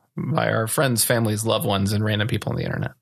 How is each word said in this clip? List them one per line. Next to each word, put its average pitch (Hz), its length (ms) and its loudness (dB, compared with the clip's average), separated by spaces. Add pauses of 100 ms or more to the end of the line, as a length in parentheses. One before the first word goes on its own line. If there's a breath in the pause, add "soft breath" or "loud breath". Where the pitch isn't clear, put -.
(160 loud breath)
by 113 340 0
our 110 180 0
friends, 127 360 0
families, 110 400 2
loved 110 220 0
ones, 98 260 2
and 107 120 2
random 107 240 0
people - 240 -2
on - 40 -2
the - 80 -4
internet. - 380 -4